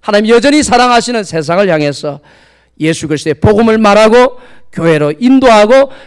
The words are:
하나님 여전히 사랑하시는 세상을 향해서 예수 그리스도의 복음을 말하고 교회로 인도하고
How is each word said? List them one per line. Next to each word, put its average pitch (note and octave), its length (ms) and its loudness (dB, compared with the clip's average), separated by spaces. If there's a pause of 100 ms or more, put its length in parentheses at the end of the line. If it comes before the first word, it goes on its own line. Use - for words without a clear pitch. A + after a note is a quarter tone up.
하나님 G#3+ 280 -2
여전히 C4+ 320 2
사랑하시는 A#3+ 640 0
세상을 E3+ 440 -4
향해서 D3 520 -4 (600)
예수 D#3 280 -6
그리스도의 D3+ 280 -4
복음을 A3 440 0
말하고 A3 580 2 (340)
교회로 D#3 480 -2
인도하고 B3+ 720 2 (160)